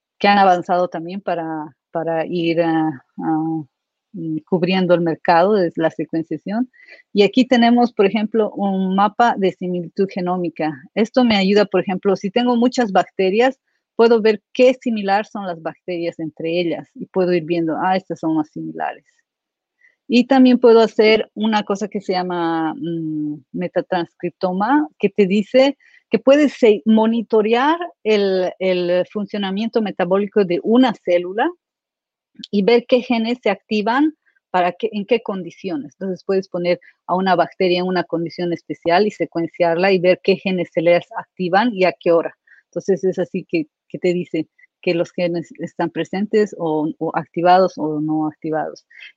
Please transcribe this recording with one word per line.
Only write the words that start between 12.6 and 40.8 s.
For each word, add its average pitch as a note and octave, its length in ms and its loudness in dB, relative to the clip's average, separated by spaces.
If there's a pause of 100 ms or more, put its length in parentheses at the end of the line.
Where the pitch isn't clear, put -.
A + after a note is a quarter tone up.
bacterias, G3 720 0 (340)
puedo A#3 260 4
ver G#3+ 200 2 (100)
qué B3+ 220 4
similar G#3 520 -2
son G3+ 220 -10
las E3 140 -8
bacterias E3+ 580 -8
entre E3 400 -6
ellas E3 360 -4
y A#3+ 100 -14
puedo F3+ 280 0
ir E3+ 120 0
viendo, E3 360 -2
ah, F#3 140 0
estas F#3+ 240 -6
son - 160 -2
más D#3 140 -2
similares. - 560 -10 (1000)
Y A#3+ 180 2
también B3+ 340 6
puedo A3+ 220 6
hacer A3 520 2
una G#3+ 300 -2
cosa G#3 240 -4
que G3+ 140 -8
se - 100 -8
llama, E3+ 640 -2
mm, D#3 600 -6 (160)
metatranscriptoma, F#3 1300 -4 (120)
que G3+ 100 0
te G3+ 180 0
dice B3 500 2 (320)
que - 100 0
puedes C#4+ 340 4
se-, G#3+ 320 4
monitorear A3+ 920 2 (260)
el, G3 560 0
el F3+ 480 0
funcionamiento G#3 760 -4
metabólico G3 600 0
de F3+ 180 -2
una A#3+ 320 4
célula F#3 560 -2 (1000)
y G3+ 120 0
ver A#3 220 2
qué B3 160 2
genes A#3 400 -2
se - 80 0
activan A3 640 -2 (380)
para F3+ 220 0
qué, - 180 -4
en G#3 140 -6
qué A#3 160 0
condiciones. F#3+ 760 -10
Entonces F#3+ 280 -8
puedes F#3+ 240 -2
poner F3 320 -2 (260)
a - 80 -2
una F#3+ 200 2
bacteria F3 440 0
en F3+ 80 -2
una F3+ 160 -2
condición E3+ 480 -6
especial E3+ 560 -2
y G#3 40 -4
secuenciarla E3+ 840 -2
y F#3 60 2
ver F3+ 220 2
qué G3 140 2
genes F3+ 380 -4
se E3+ 80 -2